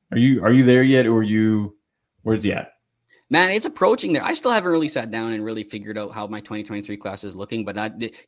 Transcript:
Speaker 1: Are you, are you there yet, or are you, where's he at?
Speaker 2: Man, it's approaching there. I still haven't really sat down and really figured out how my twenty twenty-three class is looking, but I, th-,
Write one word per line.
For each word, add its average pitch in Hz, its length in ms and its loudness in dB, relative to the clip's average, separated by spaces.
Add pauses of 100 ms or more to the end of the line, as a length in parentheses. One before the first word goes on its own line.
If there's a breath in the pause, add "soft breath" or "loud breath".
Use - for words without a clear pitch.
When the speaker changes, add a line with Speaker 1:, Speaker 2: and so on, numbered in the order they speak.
(120)
Speaker 1:
Are 117 80 0
you, 127 240 4
are 110 80 4
you 127 120 6
there 123 200 6
yet, 131 240 4
or 113 100 4
are 110 60 2
you, 107 520 0 (460)
where's 110 220 -2
he 98 100 -2
at? - 200 -10 (580)
Speaker 2:
Man, 175 180 4
it's 214 160 -2
approaching 214 480 0
there. 139 100 0
I 180 120 -2
still 254 160 0
haven't 185 200 0
really 160 160 0
sat 120 220 -6
down 113 240 -6
and 107 100 -6
really 110 200 -8
figured 107 340 -12
out 104 160 -10
how 104 140 -10
my 107 140 -12
twenty 107 200 -10
twenty-three 104 360 -10
class 98 260 -10
is 95 120 -12
looking, 101 300 -8
but 101 100 -10
I, 107 140 -6
th-, 110 260 -12 (120 loud breath)